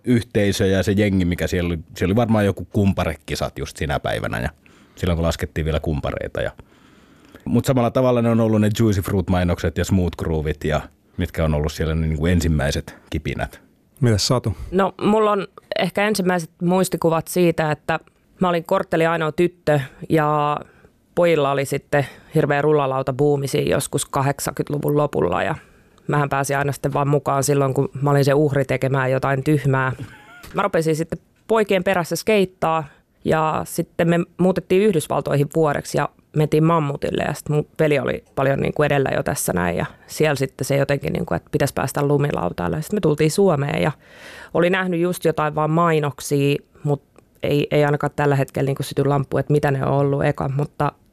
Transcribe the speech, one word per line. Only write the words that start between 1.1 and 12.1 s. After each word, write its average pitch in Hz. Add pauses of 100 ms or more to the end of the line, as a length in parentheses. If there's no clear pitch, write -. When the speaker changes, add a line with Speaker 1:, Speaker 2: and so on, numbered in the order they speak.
Speaker 1:
mikä 82
siellä 87
oli. 85 (180)
Siellä 92
oli 104
varmaan 110
joku 95
kumparekisat -
just -
sinä 71
päivänä, 55
ja 60 (480)
silloin 87
kun 82
laskettiin -
vielä 76
kumpareita. -
Ja, 55 (920)
mut 117
samalla 120
tavalla 123
ne 117
on 117
ollut 110
ne 104
Juicy 104
Fruit-mainokset 90
ja 90
Smooth 90
Groovit, 78
ja 76 (360)
mitkä 87
on 78
ollut 73
siellä 78
ne 80
niinku 78